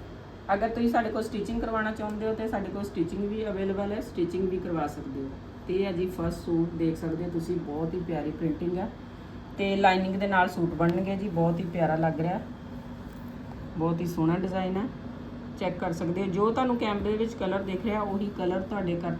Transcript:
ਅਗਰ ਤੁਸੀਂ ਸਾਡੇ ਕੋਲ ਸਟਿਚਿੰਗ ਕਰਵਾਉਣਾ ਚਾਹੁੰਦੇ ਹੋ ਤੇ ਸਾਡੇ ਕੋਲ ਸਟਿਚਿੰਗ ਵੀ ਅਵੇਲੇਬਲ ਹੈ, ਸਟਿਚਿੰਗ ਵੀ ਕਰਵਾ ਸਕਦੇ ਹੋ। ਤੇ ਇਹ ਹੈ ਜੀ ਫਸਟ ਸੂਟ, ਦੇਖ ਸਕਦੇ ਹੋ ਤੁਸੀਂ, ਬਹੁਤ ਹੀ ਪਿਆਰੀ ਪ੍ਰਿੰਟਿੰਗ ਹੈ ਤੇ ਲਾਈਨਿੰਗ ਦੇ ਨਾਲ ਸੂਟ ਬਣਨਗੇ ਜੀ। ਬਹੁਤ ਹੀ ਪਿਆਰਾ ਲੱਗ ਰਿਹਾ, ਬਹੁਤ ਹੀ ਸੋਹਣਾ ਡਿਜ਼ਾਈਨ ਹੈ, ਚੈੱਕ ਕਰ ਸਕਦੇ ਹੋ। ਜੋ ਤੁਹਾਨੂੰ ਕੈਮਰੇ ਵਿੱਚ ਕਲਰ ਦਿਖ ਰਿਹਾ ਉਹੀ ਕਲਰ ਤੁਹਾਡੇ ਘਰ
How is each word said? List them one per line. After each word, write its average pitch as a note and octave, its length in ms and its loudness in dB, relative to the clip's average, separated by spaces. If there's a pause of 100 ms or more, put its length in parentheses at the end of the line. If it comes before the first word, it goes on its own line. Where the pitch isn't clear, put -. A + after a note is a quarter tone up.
(540)
ਅਗਰ G#3+ 140 2
ਤੁਸੀਂ A#3 220 2
ਸਾਡੇ A3+ 200 2
ਕੋਲ A3 120 0
ਸਟਿਚਿੰਗ A3+ 380 -2
ਕਰਵਾਉਣਾ A3 320 0
ਚਾਹੁੰਦੇ G#3+ 340 -4
ਹੋ A3 80 2
ਤੇ A3 140 -2
ਸਾਡੇ G3 220 -2
ਕੋਲ G3 140 -4
ਸਟਿਚਿੰਗ G3 440 -2
ਵੀ A3 200 -2
ਅਵੇਲੇਬਲ G3 440 0
ਹੈ, A3+ 80 -2
ਸਟਿਚਿੰਗ F3+ 480 0
ਵੀ F#3 100 0
ਕਰਵਾ E3 280 0
ਸਕਦੇ C3+ 360 -6
ਹੋ। C3+ 60 -6 (380)
ਤੇ F3+ 80 -2
ਇਹ G3 120 4
ਹੈ G3 60 -2
ਜੀ F3+ 140 0 (100)
ਫਸਟ E3+ 280 -2
ਸੂਟ, E3 340 2
ਦੇਖ D#3+ 180 2
ਸਕਦੇ E3 280 -2
ਹੋ E3+ 60 -4
ਤੁਸੀਂ, E3+ 280 0
ਬਹੁਤ D#3+ 360 -2
ਹੀ F#3 140 0
ਪਿਆਰੀ D3+ 240 -2
ਪ੍ਰਿੰਟਿੰਗ F3 460 0
ਹੈ G#3 100 -2 (720)
ਤੇ G3 180 2
ਲਾਈਨਿੰਗ F#3+ 400 6
ਦੇ G3 100 2
ਨਾਲ F#3 220 6
ਸੂਟ E3 260 0
ਬਣਨਗੇ F3+ 420 4
ਜੀ। G3+ 140 -2
ਬਹੁਤ E3+ 300 4
ਹੀ E3+ 120 -2
ਪਿਆਰਾ D#3+ 240 4
ਲੱਗ D#3+ 240 2
ਰਿਹਾ, F3+ 200 0 (1400)
ਬਹੁਤ E3 240 2
ਹੀ F3 60 0
ਸੋਹਣਾ E3+ 320 2
ਡਿਜ਼ਾਈਨ F#3 380 0
ਹੈ, G3+ 80 0 (760)
ਚੈੱਕ F3 180 0
ਕਰ F#3 140 0
ਸਕਦੇ F3 300 0
ਹੋ। G3 60 0
ਜੋ G3+ 220 4
ਤੁਹਾਨੂੰ B3 280 4
ਕੈਮਰੇ G#3 380 2
ਵਿੱਚ A3+ 180 0
ਕਲਰ F#3+ 280 0
ਦਿਖ F#3+ 220 -4
ਰਿਹਾ G#3+ 180 2
ਉਹੀ G3+ 360 0
ਕਲਰ F#3 220 0
ਤੁਹਾਡੇ F#3 380 0
ਘਰ E3+ 220 -2